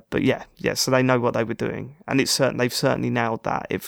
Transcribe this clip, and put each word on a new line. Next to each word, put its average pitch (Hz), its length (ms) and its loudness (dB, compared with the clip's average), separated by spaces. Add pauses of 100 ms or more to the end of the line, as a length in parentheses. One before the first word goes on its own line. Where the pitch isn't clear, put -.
(100)
but - 120 0
yeah, - 220 2 (120)
yeah, - 180 -2
so - 160 -2
they 131 120 4
know 127 180 4
what 117 140 0
they 117 100 0
were 113 100 -4
doing. 117 420 -6 (120)
And 135 120 2
it's 131 100 2
certain, - 260 2
they've 123 160 0
certainly 127 380 0
nailed 117 340 0
that. - 260 -2
It, - 180 -4